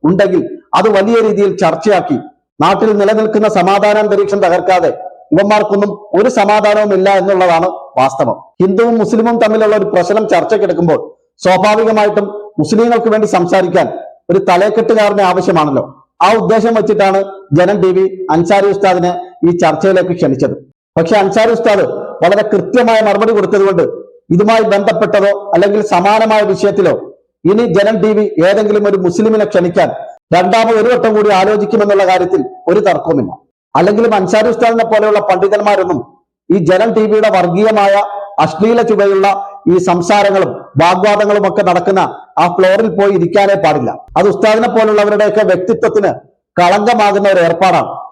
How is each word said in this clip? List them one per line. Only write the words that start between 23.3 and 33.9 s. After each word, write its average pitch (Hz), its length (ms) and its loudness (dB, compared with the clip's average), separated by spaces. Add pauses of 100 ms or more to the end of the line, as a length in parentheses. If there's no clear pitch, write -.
കൊടുത്തതുകൊണ്ട് 196 520 0 (500)
ഇതുമായി 214 280 2 (100)
ബന്ധപ്പെട്ടതോ 202 580 0 (220)
അല്ലെങ്കിൽ 202 280 2 (120)
സമാനമായ 214 480 2 (100)
വിഷയത്തിലോ 196 420 0 (580)
ഇനി 220 120 2 (140)
ജനം 208 260 0
ടി 214 140 2
വി 214 80 0 (220)
ഏതെങ്കിലും 208 420 0
ഒരു 196 160 0
മുസ്ലിമിനെ 214 400 0
ക്ഷണിക്കാൻ 175 440 0 (460)
രണ്ടാമത് 226 460 2
ഒരു 233 120 0
വട്ടം 233 220 0
കൂടി 208 140 2 (100)
ആലോചിക്കുമെന്നുള്ള 202 720 0
കാര്യത്തിൽ 185 300 0 (280)
ഒരു 190 100 2
തർക്കവുമില്ല. 160 520 -2 (440)
അല്ലെങ്കിലും 214 400 2